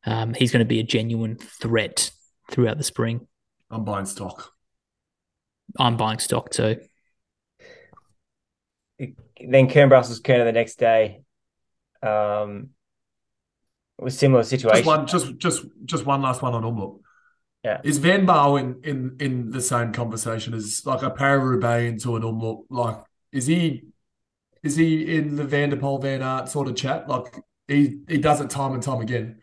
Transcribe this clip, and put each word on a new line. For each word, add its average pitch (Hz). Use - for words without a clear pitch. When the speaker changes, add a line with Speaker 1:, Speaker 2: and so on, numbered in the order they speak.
Speaker 1:
um, 113
he's 120
gonna 117
be 113
a 107
genuine 113
threat -
throughout 120
the 143
spring. 117
Speaker 2:
I'm 110
buying 98
stock. -
Speaker 1:
I'm 120
buying 110
stock -
too. -
Speaker 3:
Then 131
Kern 143
Brussels, 123
Kern 123
the 117
next 113
day. 113
Um, 104
it -
was 131
similar 131
situation. 117
Speaker 2:
Just -
one, 151
just, 165
just, -
just 131
one 139
last 127
one 127
on 117
Omloop. 113
Speaker 3:
Yeah. 107
Speaker 2:
Is 147
Van 185
Baal 143
in, 127
in, 131
in 127
the 127
same 120
conversation 113
as, 110
like, 131
a 131
Paris-Roubaix 127
into 117
an 113
Omloop? 113
Like, 120
is 127
he, 160
is 143
he 160
in 147
the 147
Van 143
der 139
Poel, 135
Van 135
Aert 131
sort 139
of 117
chat? 131
Like, -
he, 143
he 156
does 147
it 117
time 135
and 117
time 131
again. 113